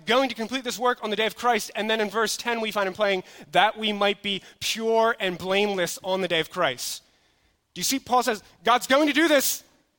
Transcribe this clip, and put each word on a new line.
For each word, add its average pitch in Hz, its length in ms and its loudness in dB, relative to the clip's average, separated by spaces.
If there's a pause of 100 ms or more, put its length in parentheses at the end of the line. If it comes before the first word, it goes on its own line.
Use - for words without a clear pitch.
going 262 240 2
to 240 60 -8
complete 233 300 -6
this 226 140 -8
work 247 240 0
on 214 80 -4
the 202 60 -2
day 220 100 0
of 196 100 -4
Christ, 233 380 0
and 220 160 -2
then 220 100 0
in 208 80 0
verse 214 280 -2
ten 233 240 -4
we 220 100 -4
find 202 160 -2
him 180 80 -4
praying 196 300 0 (280)
that 202 240 4
we 220 160 -2
might 202 300 0
be 196 200 -4 (180)
pure 226 580 2
and 180 180 -4
blameless 190 680 0
on 190 160 -2
the 180 80 -2
day 165 120 0
of 156 100 -6
Christ. 147 520 -4 (720)
Do 180 60 -12
you 170 40 -4
see? 269 140 0
Paul 247 240 0
says, 233 200 -2 (220)
"God's 240 220 4
going 294 220 4
to 285 40 2
do 311 160 4
this, - 360 2 (340)